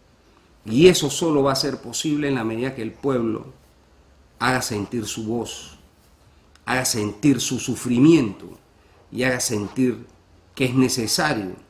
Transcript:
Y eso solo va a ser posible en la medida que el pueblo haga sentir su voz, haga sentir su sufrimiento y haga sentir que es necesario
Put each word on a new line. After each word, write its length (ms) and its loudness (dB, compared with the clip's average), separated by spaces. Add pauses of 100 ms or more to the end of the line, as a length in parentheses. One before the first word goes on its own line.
(640)
Y 240 6
eso 220 4
solo 320 0
va 120 2
a 20 0
ser 260 -4
posible 460 -4
en 80 0
la 80 -2
medida 320 -4
que 80 -8
el 80 -8
pueblo 560 -2 (880)
haga 240 0
sentir 460 -4
su 180 -8
voz, 540 -8 (840)
haga 200 -2
sentir 560 2
su 180 -4
sufrimiento 840 4 (680)
y 120 -4
haga 160 0
sentir 680 -2 (480)
que 120 0
es 100 -2
necesario 760 0 (160)